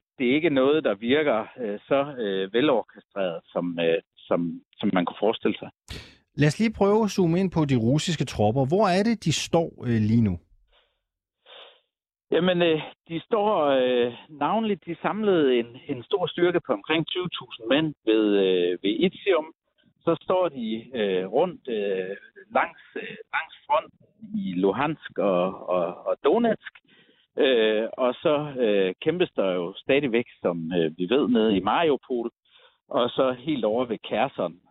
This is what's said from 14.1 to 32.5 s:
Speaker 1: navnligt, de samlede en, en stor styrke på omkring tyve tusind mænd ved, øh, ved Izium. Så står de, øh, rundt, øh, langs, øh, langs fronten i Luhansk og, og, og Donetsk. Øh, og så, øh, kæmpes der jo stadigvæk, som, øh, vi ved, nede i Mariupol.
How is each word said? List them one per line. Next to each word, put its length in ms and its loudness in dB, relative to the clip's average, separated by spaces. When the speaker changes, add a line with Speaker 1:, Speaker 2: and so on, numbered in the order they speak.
Speaker 1:
navnligt, 560 -2
de 160 -8
samlede 580 2
en, 80 -2
en 160 -8
stor 240 -2
styrke 320 0
på 140 -4
omkring 340 -2
tyve 260 -6
tusind 340 -14
mænd 260 0
ved, 200 2
øh, 380 2
ved 80 0
Izium. 480 0
Så 180 0
står 280 0
de, 440 -6
øh, 380 0
rundt, 360 0
øh, 480 -4
langs, 240 -2
øh, 220 -12
langs 200 -6
fronten 380 -2
i 140 -6
Luhansk 640 -2
og, 520 0
og, 160 0
og 160 0
Donetsk. 500 0
Øh, 560 2
og 200 0
så, 460 0
øh, 420 2
kæmpes 340 0
der 160 0
jo 260 -2
stadigvæk, 500 0
som, 320 -2
øh, 240 0
vi 120 -2
ved, 180 2
nede 300 4
i 40 0
Mariupol. 680 -2